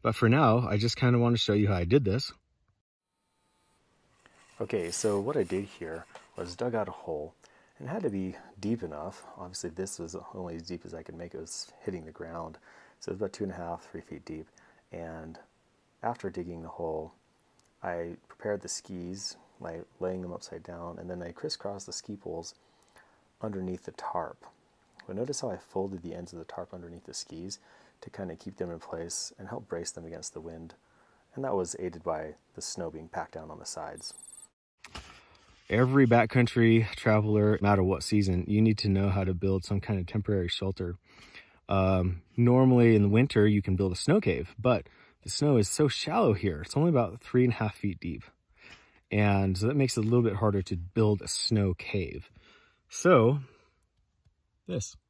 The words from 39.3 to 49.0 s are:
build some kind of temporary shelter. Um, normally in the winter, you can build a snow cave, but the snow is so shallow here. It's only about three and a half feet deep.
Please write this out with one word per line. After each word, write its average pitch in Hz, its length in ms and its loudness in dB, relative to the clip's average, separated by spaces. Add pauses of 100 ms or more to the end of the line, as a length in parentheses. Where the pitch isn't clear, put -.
build 95 280 0
some 98 160 -2
kind 98 200 -2
of 87 80 -4
temporary 98 400 0
shelter. 92 500 -4 (720)
Um, 92 540 2 (120)
normally 120 600 8
in 104 80 8
the 101 60 6
winter, 107 380 6
you 104 140 4
can 95 140 0
build 95 160 2
a 92 40 -4
snow 180 240 2
cave, 73 380 -2
but 113 300 2 (340)
the - 80 -12
snow 143 280 4
is 104 120 4
so 151 180 2
shallow 156 460 2
here. 95 280 -2
It's - 140 -10
only 156 140 4
about 120 320 0
three 123 220 4
and 120 100 4
a - 40 -4
half - 180 -2
feet 98 240 -4
deep. 87 240 -6 (880)